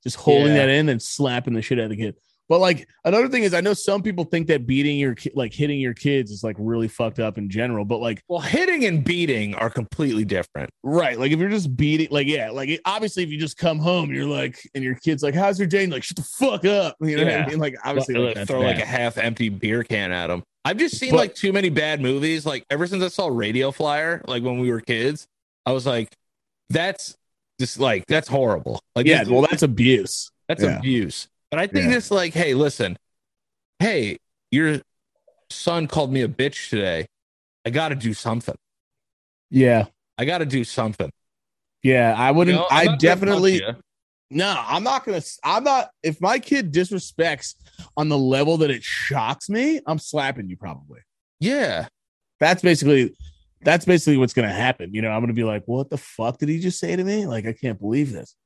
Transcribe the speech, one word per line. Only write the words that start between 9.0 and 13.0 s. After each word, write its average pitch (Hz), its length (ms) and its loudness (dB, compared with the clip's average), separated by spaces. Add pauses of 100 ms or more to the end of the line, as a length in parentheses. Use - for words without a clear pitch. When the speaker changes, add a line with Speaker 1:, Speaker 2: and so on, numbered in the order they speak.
Speaker 2:
beating 131 500 0
are 110 160 -2
completely 113 560 -2
different. 90 460 -4 (100)
Speaker 1:
Right. 135 380 0
Like, 139 120 0
if 156 60 0
you're 190 140 0
just 165 260 -2
beating, 151 320 2
like, 143 160 0
yeah, 135 240 -2
like, 135 200 -8
it, 160 160 -4
obviously, 202 360 -4